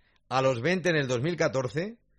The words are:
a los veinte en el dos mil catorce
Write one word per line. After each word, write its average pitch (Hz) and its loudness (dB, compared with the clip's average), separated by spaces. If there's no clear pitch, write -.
a 131 0
los 131 2
veinte 175 0
en 160 2
el 139 0
dos 123 0
mil 165 -2
catorce 156 -2